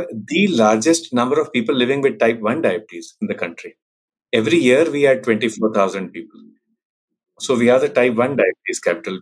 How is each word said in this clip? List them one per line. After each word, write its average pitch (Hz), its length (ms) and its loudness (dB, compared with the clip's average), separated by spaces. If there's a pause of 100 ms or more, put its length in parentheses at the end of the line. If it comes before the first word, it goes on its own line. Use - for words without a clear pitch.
(120)
the 139 360 -2
largest 120 640 2
number 127 260 0
of 147 140 -4
people 147 220 -2
living 131 260 0
with 135 160 0
type 117 240 0
one 120 220 -2
diabetes 87 580 -6
in 107 60 -4
the 98 80 -6
country. 85 420 -12 (560)
Every 123 240 2
year, 139 320 4
we 143 160 0
add 131 180 2
twenty-four 110 480 -2
thousand 95 380 -2
people. - 300 -18 (1000)
So - 160 -2
we 120 140 2
are 127 100 4
the 143 100 0
type 123 260 0
one 123 220 0
diabetes 98 460 -2
capital. 92 380 -4